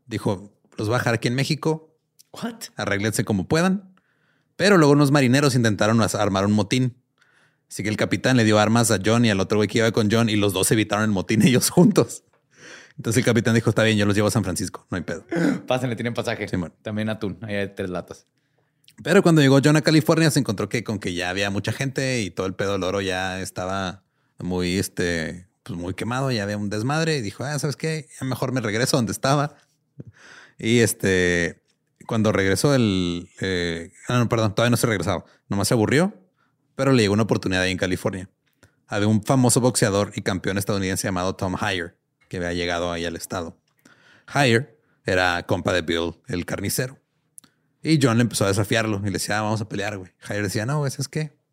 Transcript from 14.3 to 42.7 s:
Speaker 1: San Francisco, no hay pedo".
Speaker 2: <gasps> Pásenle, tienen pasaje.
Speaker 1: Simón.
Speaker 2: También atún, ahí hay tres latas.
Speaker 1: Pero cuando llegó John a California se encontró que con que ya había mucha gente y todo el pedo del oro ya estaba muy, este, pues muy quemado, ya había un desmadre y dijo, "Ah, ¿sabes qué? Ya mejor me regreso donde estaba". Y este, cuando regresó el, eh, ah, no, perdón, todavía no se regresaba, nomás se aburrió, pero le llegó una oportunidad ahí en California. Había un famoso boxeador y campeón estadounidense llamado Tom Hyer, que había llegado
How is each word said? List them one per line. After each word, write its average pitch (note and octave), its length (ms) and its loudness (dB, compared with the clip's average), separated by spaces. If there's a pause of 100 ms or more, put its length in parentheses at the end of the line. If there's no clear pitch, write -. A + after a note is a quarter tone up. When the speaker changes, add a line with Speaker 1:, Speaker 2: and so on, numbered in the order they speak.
Speaker 1:
San G#2 120 0
Francisco, F2+ 480 -6
no F#2+ 60 -4
hay D#2+ 60 -6
pedo". - 220 -10 (200)
Speaker 2:
<gasps> - 220 -4
Pásenle, B2 280 -4
tienen A2+ 180 -6
pasaje. G#2 340 -6
Speaker 1:
Simón. F2+ 260 -6 (100)
Speaker 2:
También G#2+ 260 -6
atún, G#2 320 -8
ahí G#2+ 140 -8
hay G2+ 180 -6
tres G2 160 -8
latas. - 380 -12 (760)
Speaker 1:
Pero F3+ 200 4
cuando D#3+ 180 6
llegó C3+ 220 8
John D3+ 140 6
a D3+ 40 2
California D#3+ 480 4
se C#3+ 100 0
encontró G#2 300 -4
que A#2 140 -6
con G#2 160 -6
que F#2 160 -6
ya F2 160 -4
había G2+ 180 -2
mucha G2+ 220 -4
gente C3 500 -4
y F#2 80 -4
todo F#2+ 160 -6
el F2+ 80 -6
pedo G2 200 -4
del F#2+ 100 -4
oro F#2+ 180 -2
ya F#2 400 -4
estaba F#2 640 -8 (340)
muy, F2+ 400 -2
este, F2 720 -4 (160)
pues F2+ 140 -12
muy F2 180 -8
quemado, B2+ 360 -4
ya G#2+ 120 -4
había G#2 140 -6
un G#2 120 -6
desmadre D3 480 -2
y B2+ 40 -6
dijo, G2+ 240 -8
"Ah, D3 120 -6
¿sabes C#3+ 180 -4
qué? D#3+ 320 -8 (140)
Ya C3 60 -6
mejor B2+ 240 -4
me B2+ 100 -2
regreso A2+ 360 -2
donde G#2+ 140 0
estaba". C#3+ 440 -2 (1040)
Y A2+ 200 2
este, F2+ 800 2 (460)
cuando A2 240 0
regresó G2 440 2
el, F#2 520 0 (140)
eh, F2 500 -4 (160)
ah, B2 120 0
no, A2+ 100 0
perdón, A2 260 0
todavía A#2+ 140 2
no A#2+ 80 2
se B2+ 100 0
regresaba, F2+ 380 -2 (240)
nomás G2 180 -2
se - 60 0
aburrió, C3 400 2 (640)
pero C3+ 160 2
le B2 100 4
llegó G2+ 100 2
una G#2+ 100 4
oportunidad F#2+ 400 0
ahí F#2 80 0
en F#2 60 -2
California. F#2+ 520 -4 (580)
Había G#2 200 -2
un G#2+ 160 2
famoso B2+ 380 2
boxeador G2+ 540 0
y G#2 60 -8
campeón F#2+ 360 -4
estadounidense G2 500 -4
llamado F#2 280 -4
Tom F#2+ 220 -6
Hyer, F#2 400 -4 (320)
que - 80 -12
había F2 160 -4
llegado F2 380 -2